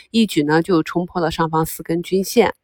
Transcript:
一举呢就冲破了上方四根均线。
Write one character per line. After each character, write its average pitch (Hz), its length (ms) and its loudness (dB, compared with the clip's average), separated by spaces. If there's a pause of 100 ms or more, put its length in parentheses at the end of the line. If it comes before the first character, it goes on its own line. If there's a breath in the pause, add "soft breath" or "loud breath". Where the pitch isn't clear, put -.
一 226 160 2
举 175 180 0
呢 156 200 2
就 170 180 2
冲 175 240 -4
破 180 160 -6
了 160 80 0
上 165 200 -2
方 160 160 0
四 - 180 -12
根 170 180 -2
均 185 220 0
线。 - 300 2 (100)